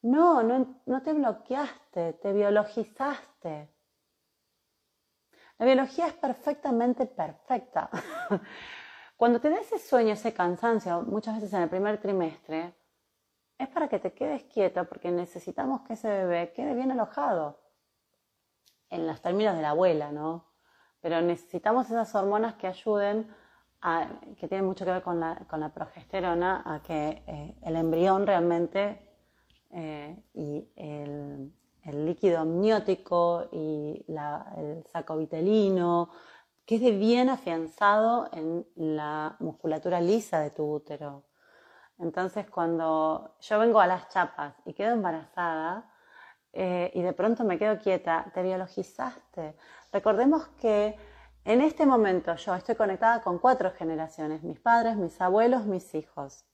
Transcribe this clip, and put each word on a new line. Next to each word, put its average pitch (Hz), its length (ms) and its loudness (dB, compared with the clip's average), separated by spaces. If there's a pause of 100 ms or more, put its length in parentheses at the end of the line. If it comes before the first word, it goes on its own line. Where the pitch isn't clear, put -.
No, 294 400 6
no, 254 420 0
no 262 180 -2
te 311 120 -2
bloqueaste, 240 960 -4
te 196 220 -4
biologizaste. 208 1400 -2 (1800)
La 226 80 -2
biología 262 440 4
es - 40 -4
perfectamente 247 920 -2
perfecta. - 840 -6 (400)
<laughs> - 880 -8
Cuando 233 240 4
te 302 80 0
da 320 80 2
ese 440 220 -4
sueño, 226 340 2
ese 214 220 -4
cansancio, 180 680 0
muchas 214 360 -6
veces 208 180 -6
en 185 80 0
el 165 80 -2
primer 208 280 0
trimestre, 170 760 -4 (840)
es 262 120 -8
para 311 200 -2
que 214 120 -2
te 180 120 -6
quedes 285 320 -4
quieta 185 400 0
porque - 260 -8
necesitamos 180 720 -4
que - 140 -10
ese 220 160 -4
bebé 175 420 0
quede 277 220 -4
bien 254 160 0
alojado. 220 680 -2 (1300)
En 165 160 -6
los 156 160 -6
términos 196 340 0
de 160 60 -4
la 147 80 0
abuela, 156 420 2
¿no? 160 440 -8 (500)
Pero 165 140 0
necesitamos 180 680 0
esas 220 300 -2
hormonas 208 380 0
que - 120 -8
ayuden 208 680 -2 (480)
a, 165 280 -2 (320)
que 170 80 -10
tienen 190 180 -2
mucho 185 180 -4
que 185 60 0
ver 180 120 -2
con 175 180 -2
la, 165 160 -4 (120)
con 156 120 -6
la 156 120 -6
progesterona, 180 960 -2
a 151 160 -8
que, 151 460 -4
eh, 151 340 -12
el 165 140 -4
embrión 175 500 2
realmente, 175 800 0 (640)
eh, 156 500 -12 (140)
y 147 400 -8
el, 143 800 -12 (320)
el 151 220 -4
líquido 170 340 2
amniótico 175 1120 2
y 156 560 -6
la, 147 480 -8
el 156 360 -10
saco 160 240 -6
vitelino 175 960 2 (540)
quede 226 260 4
bien 233 380 4
afianzado 208 1040 2
en 165 420 -4
la 151 640 -4
musculatura 165 600 -4
lisa 185 400 2
de 147 100 -4
tu 151 140 -6
útero. 147 600 -8 (760)
Entonces, 185 500 -6
cuando 160 880 -2
yo 214 200 0
vengo 226 180 6
a 190 80 8
las 185 220 -2
chapas 160 560 -4
y 156 100 -12
quedo 208 160 0
embarazada, 175 1040 -4 (640)
eh, 180 360 -2
y 180 80 0
de 175 100 0
pronto 226 320 0
me 180 140 2
quedo 214 200 2
quieta, 180 540 0
te 185 100 -4
biologizaste. 185 1120 -8 (360)
Recordemos 226 560 4 (120)
que 214 360 2 (480)
en 226 160 4
este 302 260 4
momento 196 480 4
yo 185 200 -4
estoy 202 200 -2
conectada 226 480 2
con 175 160 -2
cuatro 180 340 4
generaciones, 160 720 -6
mis 165 160 -10
padres, 226 380 4
mis 175 240 -4
abuelos, 220 440 4
mis 190 300 -6
hijos. 143 600 -10